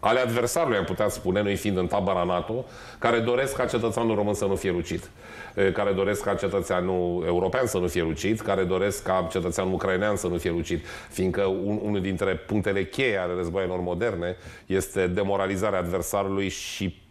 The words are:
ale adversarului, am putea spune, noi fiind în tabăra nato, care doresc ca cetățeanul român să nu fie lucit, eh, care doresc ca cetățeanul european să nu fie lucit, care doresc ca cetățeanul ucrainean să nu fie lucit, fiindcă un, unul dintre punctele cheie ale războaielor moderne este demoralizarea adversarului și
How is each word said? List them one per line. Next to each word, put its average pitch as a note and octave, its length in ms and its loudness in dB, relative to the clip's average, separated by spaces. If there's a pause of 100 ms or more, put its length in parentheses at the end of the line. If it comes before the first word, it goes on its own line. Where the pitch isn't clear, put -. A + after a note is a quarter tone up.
ale A#2+ 160 6
adversarului, A#2+ 560 2
am F#2+ 80 2
putea F#2+ 240 0
spune, F#2+ 340 0
noi G2+ 140 2
fiind G2 200 0
în F2+ 100 2
tabăra F#2 360 2
nato, F2+ 420 0 (340)
care A#2 200 4
doresc A#2+ 380 2
ca B2+ 80 2
cetățeanul A#2 500 2
român G#2 200 2
să G2+ 100 -2
nu G2 100 2
fie F#2 160 0
lucit, F2 400 -4 (440)
eh, G2 180 4
care G2+ 200 2
doresc G2 300 2
ca G2+ 120 0
cetățeanul F2+ 920 0
european F#2 400 2
să G2+ 120 0
nu F2 80 2
fie E2+ 160 0
lucit, F2 380 0
care F#2+ 240 2
doresc F#2+ 380 0
ca F#2 280 0
cetățeanul F#2 420 0
ucrainean G2 440 0
să F#2+ 100 -2
nu F2 100 0
fie E2+ 140 -2
lucit, E2+ 360 -4 (220)
fiindcă F#2+ 340 0
un, G2 400 0
unul G#2 180 0
dintre F#2+ 340 0
punctele G2 500 0
cheie A#2 320 0
ale F2+ 180 0
războaielor F2+ 460 -2
moderne F2+ 560 -2 (300)
este F#2 400 0
demoralizarea G2 720 0
adversarului G2 720 0
și - 640 -6